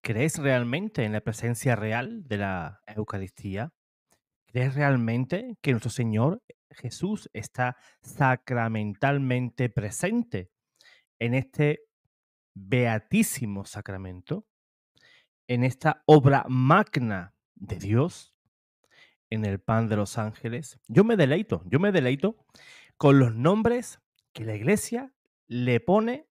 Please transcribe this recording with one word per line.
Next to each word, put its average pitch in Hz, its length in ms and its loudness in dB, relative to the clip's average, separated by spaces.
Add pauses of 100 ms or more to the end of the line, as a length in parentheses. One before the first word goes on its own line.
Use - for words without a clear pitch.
¿Crees 127 360 -2
realmente 135 640 -2
en 107 80 -2
la 107 80 -2
presencia 117 540 -2
real 123 540 -6
de 107 80 -4
la 95 500 -6
Eucaristía? 104 840 -8 (760)
¿Crees 131 300 -2
realmente 139 880 0
que 135 100 0
nuestro 113 180 -2
Señor 120 540 0 (260)
Jesús - 640 -8
está - 440 -4 (2000)
presente 120 760 -4 (680)
en 117 160 -2
este 147 460 0 (760)
beatísimo 110 1080 -2
sacramento? 95 840 -12 (380)
El - 80 -20
sacramento - 0 - (320)
en - 0 -
el - 0 -
cual - 0 -
se - 0 -
basa - 0 -
tu - 0 -
fe. - 0 -
Y - 0 -
también - 60 -20
ayudados - 0 -
e - 0 -
inspirados - 20 -20
por - 0 -
el - 0 -
Espíritu - 0 -
Santo, - 0 -
pues, - 0 -
a - 0 -
través - 0 -
de - 0 -
la - 0 -
vida - 0 -
de - 0 -
la - 0 -
Iglesia, - 0 -
doy - 0 -
el - 0 -
honor - 20 -20
debido - 0 -
a - 0 -
Jesús - 40 -20
en - 20 -20
la - 80 -20
Eucaristía. - 0 -
En 123 160 0
esta 139 420 -2
obra 139 420 8
magna 127 840 2 (200)
de 95 240 -10
Dios, 110 560 -2 (960)
en 110 140 -2
el 98 160 -2
pan 113 280 0
de 107 80 0
los 104 220 -4
ángeles. 117 600 -8 (100)
Yo 165 160 6
me 233 120 2
deleito, 147 500 0
yo 120 140 2
me 202 100 2
deleito 170 460 0 (600)
con 143 220 8
los 120 160 4
nombres 214 680 0 (320)
que 113 120 -12
la 110 100 -6
Iglesia 208 580 -2 (360)
le 123 320 0
pone 226 500 0